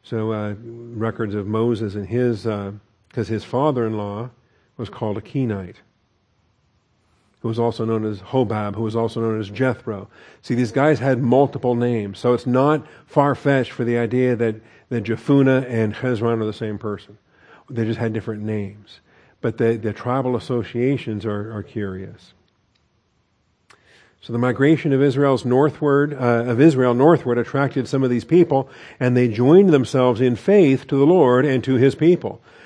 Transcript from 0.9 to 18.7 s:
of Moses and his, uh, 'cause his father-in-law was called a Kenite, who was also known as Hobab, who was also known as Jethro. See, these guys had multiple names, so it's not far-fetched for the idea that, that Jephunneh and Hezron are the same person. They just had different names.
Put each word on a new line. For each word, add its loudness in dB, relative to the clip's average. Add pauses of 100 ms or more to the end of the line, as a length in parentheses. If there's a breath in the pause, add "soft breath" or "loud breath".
of -6
Moses -2
and -8
his, -2
uh, -6 (420)
'cause -6
his -6
father-in-law -4 (480)
was -10
called -6
a -10
Kenite, -6 (1600)
who -6
was -4
also -2
known -2
as -6
Hobab, -2
who -6
was -4
also -2
known -2
as -8
Jethro. -4 (340 loud breath)
See, -4
these -2
guys 2
had 0
multiple 2
names, -4
so 0
it's -4
not 2 (200 loud breath)
far-fetched 0
for -6
the 0
idea 0
that, -2 (340 soft breath)
that -4
Jephunneh 2
and -2
Hezron -2
are -4
the -6
same -8
person. -12 (540 soft breath)
They -4
just -4
had -4
different -8
names. -10 (400 soft breath)